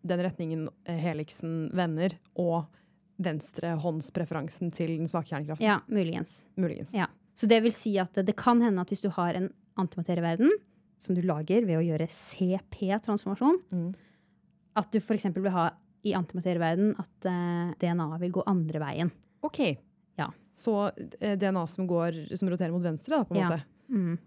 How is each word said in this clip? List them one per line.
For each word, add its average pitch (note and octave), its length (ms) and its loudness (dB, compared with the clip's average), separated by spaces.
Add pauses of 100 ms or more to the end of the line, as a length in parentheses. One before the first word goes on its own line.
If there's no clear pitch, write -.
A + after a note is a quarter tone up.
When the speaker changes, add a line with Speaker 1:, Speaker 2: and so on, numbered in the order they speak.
Speaker 1:
den F3 160 0
retningen, D#3+ 460 -4 (180)
eh, E3+ 80 -4
helixen D#3+ 800 -4
vender, E3+ 400 0 (240)
og E3+ 300 0 (500)
venstrehåndspreferansen D#3+ 1500 -4
til E3 260 -2
den D#3+ 120 -2
svake E3 220 -4
kjernekraften. D#3 340 -4
Speaker 2:
Ja, G#3 140 4 (100)
muligens. E3+ 560 -2 (100)
Speaker 1:
Muligens. - 400 -2
Speaker 2:
Ja. F#3+ 120 2 (280)
Så A3+ 140 2
det A3+ 160 10
vil A3+ 100 4
si G#3 260 0
at F3+ 120 -2
det G3 260 0
kan A#3+ 240 6
hende G3 180 4
at F3+ 120 -2
hvis F#3+ 100 -6
du G3+ 100 2
har F3 240 0
en F#3 120 -2 (280)
antimaterieverden, F3 720 2 (520)
som F3+ 160 0
du F3+ 40 2
lager F3+ 460 2
ved E3 100 4
å D#3+ 80 4
gjøre D#3+ 240 0
C - 480 0 (140)
P-transformasjon, G#3 880 0 (120)
Speaker 1:
Mm. F3 240 -2 (800)
Speaker 2:
at - 160 0
du A3 80 4
for - 160 -2
eksempel F#3+ 280 -2
vil G3 80 2
ha E3+ 200 2 (340)
i G#3 80 0
antimaterieverden F3 840 2
at, - 280 -10
eh, F3 520 0
D F3+ 100 0
N E3+ 120 2
A D#3+ 180 -4
vil F3+ 140 -2
gå F3+ 160 -2
andre D#3 320 2
veien. D#3 320 -2 (320)
Speaker 1:
Ok. G#3 340 0 (400)
Speaker 2:
Ja. D#3 140 -4 (220)
Speaker 1:
Så, G3+ 380 0 (300)
eh, G#3 140 0
D G3 100 0
N F#3+ 120 2
A E3+ 100 0
som F#3 200 -4
går, E3+ 500 -2
som F#3+ 120 0
roterer F3 220 0
mot F3 100 0
venstre E3 360 -4
da, B3 60 2
på F3+ 120 -4
en - 60 4
Speaker 2:
Ja. F3+ 80 2
Speaker 1:
måte? D#3 140 -2 (280)
Speaker 2:
Mm. F3 360 0